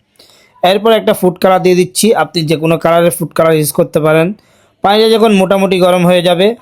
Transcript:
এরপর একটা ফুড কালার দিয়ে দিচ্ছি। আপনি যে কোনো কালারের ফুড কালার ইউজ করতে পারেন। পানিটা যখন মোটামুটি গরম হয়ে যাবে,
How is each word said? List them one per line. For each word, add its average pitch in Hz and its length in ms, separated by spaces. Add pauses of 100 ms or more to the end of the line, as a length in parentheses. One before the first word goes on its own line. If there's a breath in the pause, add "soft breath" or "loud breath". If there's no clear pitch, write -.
(720 soft breath)
এরপর 208 280
একটা 196 200
ফুড 180 220
কালার 185 240
দিয়ে 180 160
দিচ্ছি। 180 260 (160)
আপনি 160 160 (100)
যে 160 140
কোনো 165 200
কালারের 170 340
ফুড 156 200
কালার 160 220
ইউজ 147 200
করতে 165 260
পারেন। 160 220 (560 soft breath)
পানিটা 214 320
যখন 220 160 (100)
মোটামুটি 190 440
গরম 180 240
হয়ে 180 180
যাবে, 180 200 (140)